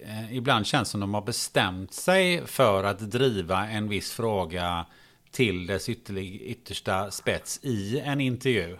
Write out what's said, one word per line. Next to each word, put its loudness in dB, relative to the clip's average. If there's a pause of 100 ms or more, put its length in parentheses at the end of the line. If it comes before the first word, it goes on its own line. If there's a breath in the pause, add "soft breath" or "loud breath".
eh, -8
ibland 2
känns 2
som -2
de 0
har 0
bestämt -2
sig 2
för 4
att 0
driva 0
en -2
viss -2
fråga -2 (440 soft breath)
till 2
dess -2
ytterlig-, -8
yttersta -4
spets -4
i -2
en 0
intervju. 0